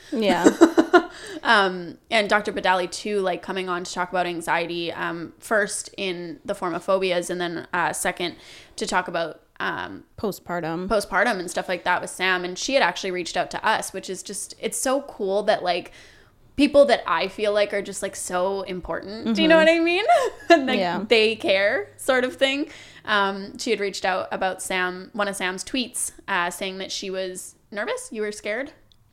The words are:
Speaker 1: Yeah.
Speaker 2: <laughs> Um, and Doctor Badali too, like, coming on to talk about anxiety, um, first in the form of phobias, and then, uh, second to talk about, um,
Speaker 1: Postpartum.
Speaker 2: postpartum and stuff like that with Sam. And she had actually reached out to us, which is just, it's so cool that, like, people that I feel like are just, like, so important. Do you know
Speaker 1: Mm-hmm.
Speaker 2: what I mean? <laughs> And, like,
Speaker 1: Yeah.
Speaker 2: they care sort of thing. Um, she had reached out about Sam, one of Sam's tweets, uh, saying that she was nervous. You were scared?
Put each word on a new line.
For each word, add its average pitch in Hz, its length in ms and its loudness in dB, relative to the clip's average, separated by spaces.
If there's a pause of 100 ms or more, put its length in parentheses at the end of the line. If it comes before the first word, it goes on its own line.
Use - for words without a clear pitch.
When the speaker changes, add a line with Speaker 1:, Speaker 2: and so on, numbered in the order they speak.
(120)
Speaker 1:
Yeah. 190 340 2
Speaker 2:
<laughs> - 560 6 (420)
Um, 190 540 2 (140)
and 214 180 2
Doctor 208 220 2
Badali 185 400 0
too, 208 300 -4
like, 180 200 -2
coming 190 280 -6
on 180 160 -4
to - 80 -10
talk 180 160 -4
about 180 160 0
anxiety, 170 640 -2
um, 170 480 -8
first - 580 -2
in 175 460 -6
the 208 100 -6
form 180 220 -4
of 170 80 -6
phobias, 180 460 2
and 180 100 -4
then, 170 340 -6
uh, 170 200 0
second 180 420 -4 (400)
to 220 100 -4
talk 180 220 0
about, 170 320 -4 (220)
um, 143 420 -6 (140)
Speaker 1:
Postpartum. 175 720 -4
Speaker 2:
postpartum 226 500 2
and 180 100 -8
stuff 185 200 -4
like 185 160 -2
that 180 160 2
with 180 80 -8
Sam. 180 340 0
And 185 160 -6
she - 140 -2
had 269 100 6
actually 180 280 0
reached 180 260 -4
out 175 140 -2
to - 140 -6
us, 208 280 0
which 190 160 -10
is 180 140 -8
just, - 360 -10
it's - 180 -4
so 269 260 0
cool 202 400 -2
that, 196 200 2
like, 175 300 -2 (640)
people 277 300 6
that 226 200 2
I 175 220 0
feel 208 260 -2
like 208 200 2
are 202 80 -2
just, 196 200 -8
like, - 140 -6
so 190 480 -2
important. 208 720 -6
Do 320 60 2
you 320 60 6
know 320 100 10
Speaker 1:
Mm-hmm. 320 80 8
Speaker 2:
what 330 160 6
I - 20 4
mean? 359 260 2
<laughs> 554 400 2
And, 294 180 8
like, 254 120 2
Speaker 1:
Yeah. 175 280 0
Speaker 2:
they 220 280 6
care 220 640 2
sort 254 260 2
of 254 120 -2
thing. 277 340 0 (340)
Um, 202 540 0
she 240 140 -2
had 208 80 0
reached 196 260 -4
out 190 260 0
about 185 300 -2
Sam, 180 520 -4
one 208 140 -2
of 196 80 -6
Sam's 185 280 -4
tweets, - 480 -6 (160)
uh, 180 220 0
saying 190 280 -8
that 190 140 -10
she - 180 -8
was 185 460 -8 (160)
nervous. 392 400 -6
You 220 100 -6
were 214 100 -4
scared? 226 400 -6 (420)